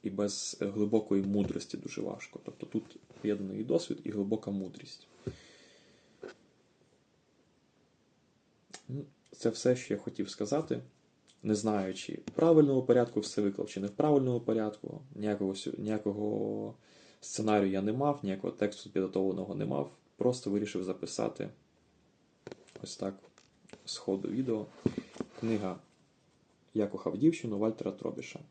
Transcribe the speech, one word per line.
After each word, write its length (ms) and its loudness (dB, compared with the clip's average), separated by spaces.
І 60 -2
без 500 -2
глибокої 640 2
мудрості 540 0
дуже 240 -8
важко. 440 -8
Тобто 200 -10
тут 340 -6
поєднаний 400 -2
і 20 -2
досвід, 400 0
і 60 -6
глибока 420 -2
мудрість. 560 -8
Ну, 160 -8
це 180 0
все, 260 4
що 180 -4
я 60 -2
хотів 300 -6
сказати. 520 -2
Не 120 4
знаю, 380 0
чи 200 -8
в 180 -10
правильному 520 8
порядку 360 6
все 220 -2
виклав, 280 0
чи 100 -8
не 80 -4
в 40 -6
правильному 480 4
порядку. 600 -2
Ніякого 400 0
сю-, 220 -6
ніякого 960 -2
сценарію 500 4
я 100 2
не 120 2
мав, 300 2
ніякого 300 -2
тексту 360 -2
підготовленого 680 0
не 100 -2
мав. 260 -2
Просто 320 2
вирішив 340 0
записати 680 -4
ось 140 -12
так 160 -4
з 120 -10
ходу 300 -2
відео. 380 -2
Книга 400 0
"Я 140 2
кохав 300 -4
дівчину" 400 2
Вальтера 340 0
Тробіша. 480 -8